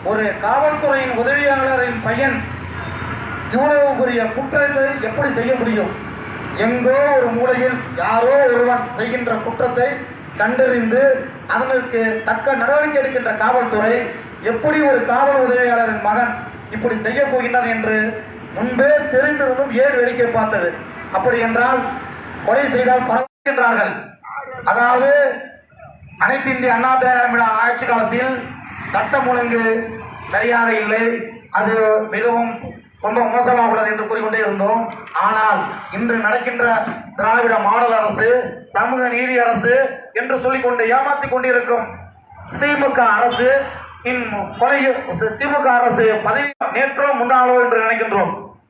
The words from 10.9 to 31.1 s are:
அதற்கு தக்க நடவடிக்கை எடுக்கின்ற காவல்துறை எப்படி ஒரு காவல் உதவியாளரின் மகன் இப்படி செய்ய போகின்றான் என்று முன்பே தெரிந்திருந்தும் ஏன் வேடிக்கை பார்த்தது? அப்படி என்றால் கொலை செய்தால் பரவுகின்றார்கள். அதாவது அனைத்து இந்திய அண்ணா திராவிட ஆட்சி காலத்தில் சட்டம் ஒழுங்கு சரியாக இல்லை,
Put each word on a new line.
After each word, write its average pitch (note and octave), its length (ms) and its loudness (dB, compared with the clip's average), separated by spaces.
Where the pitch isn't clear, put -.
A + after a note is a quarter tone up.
அதற்கு B3 520 0
தக்க B3 300 0
நடவடிக்கை C#4+ 440 2
எடுக்கின்ற B3+ 380 -2
காவல்துறை A#3 580 2
எப்படி D4 380 0
ஒரு C4 240 4
காவல் C4+ 360 4
உதவியாளரின் A#3 600 2
மகன் A3 300 0
இப்படி A3 280 -2
செய்ய C4 260 -2
போகின்றான் B3 460 0
என்று G#3+ 260 0
முன்பே B3+ 380 2
தெரிந்திருந்தும் C4+ 680 0
ஏன் C4 220 4
வேடிக்கை A#3+ 320 2
பார்த்தது? G#3+ 400 0
அப்படி A#3 280 2
என்றால் A#3+ 400 2
கொலை B3+ 240 2
செய்தால் B3+ 400 2
பரவுகின்றார்கள். B3+ 840 0
அதாவது A#3+ 460 2
அனைத்து C4+ 320 0
இந்திய B3+ 220 0
அண்ணா B3 220 2
திராவிட B3 500 2
ஆட்சி A#3+ 300 0
காலத்தில் A#3+ 460 0
சட்டம் B3 400 0
ஒழுங்கு A#3+ 340 0
சரியாக A#3 460 2
இல்லை, G#3+ 300 0